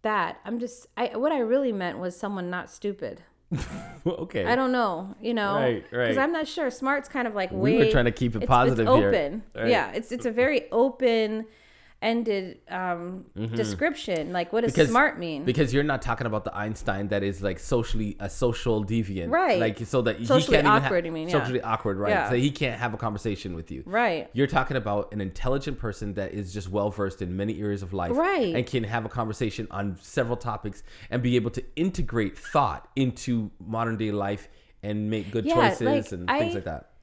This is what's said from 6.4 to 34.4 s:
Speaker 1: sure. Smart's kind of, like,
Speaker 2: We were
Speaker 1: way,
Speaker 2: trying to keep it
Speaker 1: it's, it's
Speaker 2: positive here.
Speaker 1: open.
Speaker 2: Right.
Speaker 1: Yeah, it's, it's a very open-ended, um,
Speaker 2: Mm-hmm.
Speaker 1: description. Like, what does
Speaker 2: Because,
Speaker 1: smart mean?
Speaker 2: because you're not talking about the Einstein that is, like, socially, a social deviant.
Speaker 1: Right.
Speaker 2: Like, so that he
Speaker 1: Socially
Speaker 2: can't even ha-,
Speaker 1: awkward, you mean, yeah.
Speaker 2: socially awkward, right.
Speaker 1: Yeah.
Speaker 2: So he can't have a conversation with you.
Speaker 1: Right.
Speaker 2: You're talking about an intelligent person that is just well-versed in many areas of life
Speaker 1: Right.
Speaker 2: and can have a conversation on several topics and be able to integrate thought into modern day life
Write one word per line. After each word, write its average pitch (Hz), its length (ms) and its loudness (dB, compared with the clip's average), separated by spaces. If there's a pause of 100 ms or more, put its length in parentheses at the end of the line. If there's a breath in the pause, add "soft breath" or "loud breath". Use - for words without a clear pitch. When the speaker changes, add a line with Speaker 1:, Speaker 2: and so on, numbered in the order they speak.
Speaker 1:
sure. 302 240 -2
Smart's 269 380 -2
kind 247 180 -2
of, 214 80 -4
like, 185 180 -2
Speaker 2:
We 190 220 2
were 262 60 6
Speaker 1:
way, - 100 6
Speaker 2:
trying 127 140 4
to 120 80 4
keep 120 220 0
it 110 40 -2
Speaker 1:
it's, 98 60 -2
it's - 60 -2
Speaker 2:
positive 123 360 6
here. 101 220 8
Speaker 1:
open. 175 340 0 (120)
Speaker 2:
Right. 226 160 0
Speaker 1:
Yeah, 160 220 2
it's, 226 200 -6
it's 247 140 -6
a 233 40 2
very 247 400 2
open-ended, 220 1900 0 (100)
um, 180 560 -6 (120)
Speaker 2:
Mm-hmm. 110 200 -4
Speaker 1:
description. 175 760 -2
Like, 175 200 -2
what 226 100 2
does 226 100 0
Speaker 2:
Because, 151 180 6
Speaker 1:
smart 262 280 4
mean? 160 260 -6
Speaker 2:
because 127 280 2
you're 143 100 4
not 143 200 0
talking 120 240 -2
about 107 180 -2
the - 100 -6
Einstein 101 540 -2
that 101 140 2
is, 98 200 -2
like, 95 160 0
socially, 110 640 0
a 98 80 -4
social 113 560 0
deviant. 98 460 -2
Speaker 1:
Right. 311 280 4
Speaker 2:
Like, 110 280 0
so 131 160 2
that 110 160 0
he 117 80 -6
Speaker 1:
Socially 262 320 6
Speaker 2:
can't 147 80 4
even 185 140 6
ha-, 143 60 0
Speaker 1:
awkward, 175 200 2
you 165 60 -6
mean, 160 160 -6
yeah. 156 120 2
Speaker 2:
socially 123 220 -2
awkward, 110 360 0
right. 101 120 0
Speaker 1:
Yeah. 165 200 2
Speaker 2:
So 123 60 2
he 139 140 4
can't 127 280 -4
have 117 160 -2
a - 40 -6
conversation 104 560 -4
with 82 160 -10
you. 65 160 -8
Speaker 1:
Right. 196 480 0
Speaker 2:
You're 135 120 4
talking 131 300 2
about 104 380 -2
an 104 80 -4
intelligent 131 560 -2
person 104 360 -6
that 98 180 -6
is 95 200 -6
just 95 160 -8
well-versed 101 540 -2
in 90 140 -4
many 101 240 -2
areas 101 220 -2
of 92 120 -10
life 90 220 -2
Speaker 1:
Right. 311 380 0
Speaker 2:
and 127 120 0
can 120 180 -2
have 110 220 -4
a - 20 -6
conversation 110 640 -4
on 98 300 -4
several 120 360 -2
topics 107 460 -8 (280 loud breath)
and 123 120 -2
be 123 140 4
able 117 160 2
to - 120 -6 (120)
integrate 127 640 0
thought 110 580 0
into 120 640 0
modern 113 380 -2
day 107 160 -2
life 101 360 -4 (340 soft breath)